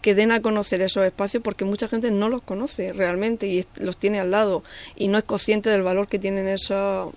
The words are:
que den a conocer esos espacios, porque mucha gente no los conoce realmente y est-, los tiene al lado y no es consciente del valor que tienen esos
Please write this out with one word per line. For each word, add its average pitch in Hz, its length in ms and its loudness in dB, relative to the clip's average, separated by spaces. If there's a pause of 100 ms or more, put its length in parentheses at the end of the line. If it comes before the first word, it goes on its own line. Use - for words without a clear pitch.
que 208 120 4
den 214 180 6
a 226 100 4
conocer 208 400 0
esos 190 240 2
espacios, 202 360 -2
porque 196 220 -4
mucha 202 240 -2
gente 226 220 0
no 208 180 2
los 247 140 -2
conoce 202 500 -6
realmente 190 540 0
y 185 140 0
est-, - 180 -10
los 185 180 -4
tiene 202 240 0
al 185 120 0
lado 202 320 2 (300)
y - 140 0
no 196 80 4
es 214 80 2
consciente 214 460 0
del 196 120 4
valor 185 260 0
que 208 100 -2
tienen 190 280 -2
esos 196 720 -2